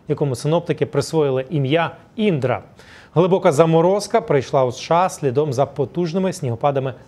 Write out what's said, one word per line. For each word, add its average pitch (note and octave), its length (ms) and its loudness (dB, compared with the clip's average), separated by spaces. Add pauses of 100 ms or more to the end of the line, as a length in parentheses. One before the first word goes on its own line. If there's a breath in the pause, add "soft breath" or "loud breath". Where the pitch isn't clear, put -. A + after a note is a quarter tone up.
якому C#3+ 280 -2
синоптики D#3 500 -2
присвоїли C#3 640 -2
ім'я D3 460 -2 (200)
Індра. C3 480 0 (500 loud breath)
Глибока F3+ 380 2
заморозка E3 720 2
прийшла C#3 440 0
у B2 60 0
С A#2+ 80 -10
Ш E3+ 260 2
А F#3 40 0
слідом C#3+ 440 -2
за C3 120 0
потужними E3+ 680 -4
снігопадами C3+ 600 -2 (140 loud breath)